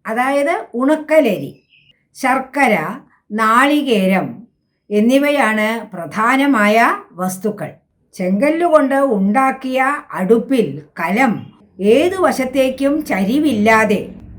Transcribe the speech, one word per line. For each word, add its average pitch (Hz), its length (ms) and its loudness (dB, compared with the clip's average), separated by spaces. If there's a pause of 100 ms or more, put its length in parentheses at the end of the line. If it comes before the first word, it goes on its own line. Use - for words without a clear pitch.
അതായത് 277 500 0 (240)
ഉണക്കലരി, 277 720 0 (680)
ശർക്കര, 262 560 0 (580)
നാളികേരം 220 920 2 (640)
എന്നിവയാണ് 226 800 2 (240)
പ്രധാനമായ 220 840 2 (420)
വസ്തുക്കൾ. 185 500 -6 (460)
ചെങ്കല്ലുകൊണ്ട് 277 840 2 (180)
ഉണ്ടാക്കിയ 254 640 0 (340)
അടുപ്പിൽ 226 540 0 (320)
കലം 202 340 0 (460)
ഏതു 285 440 2
വശത്തേക്കും 262 720 0 (160)
ചരിവില്ലാതെ 220 920 2 (380)